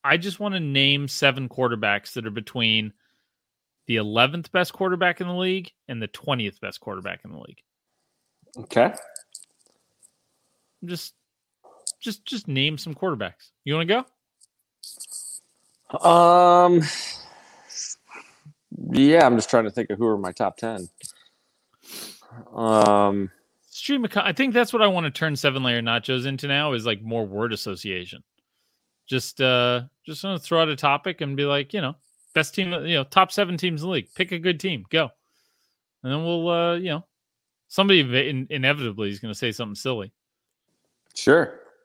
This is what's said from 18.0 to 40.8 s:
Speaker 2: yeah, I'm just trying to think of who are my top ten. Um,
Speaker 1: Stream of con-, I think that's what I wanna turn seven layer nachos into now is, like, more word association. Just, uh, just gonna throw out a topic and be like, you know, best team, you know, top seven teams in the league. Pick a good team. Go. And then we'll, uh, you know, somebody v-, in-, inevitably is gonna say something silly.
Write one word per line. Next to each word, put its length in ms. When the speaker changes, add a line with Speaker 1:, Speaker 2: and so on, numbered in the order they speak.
Speaker 2:
yeah, 340
I'm 120
just 120
trying 140
to 80
think 180
of 80
who 100
are 100
my 160
top 240
ten. 320
Um, 760
Speaker 1:
Stream 340
of 80
con-, 140
I 80
think 200
that's 200
what 80
I 60
wanna 240
turn 260
seven 260
layer 180
nachos 440
into 240
now 240
is, 120
like, 160
more 240
word 280
association. 680
Just, 320
uh, 440
just 160
gonna 180
throw 220
out 80
a 60
topic 460
and 160
be 80
like, 280
you 80
know, 140
best 220
team, 180
you 220
know, 80
top 280
seven 260
teams 240
in 60
the 60
league. 220
Pick 160
a 80
good 200
team. 300
Go. 200
And 80
then 140
we'll, 240
uh, 260
you 140
know, 160
somebody 320
v-, 280
in-, 200
inevitably 600
is 100
gonna 160
say 160
something 240
silly. 360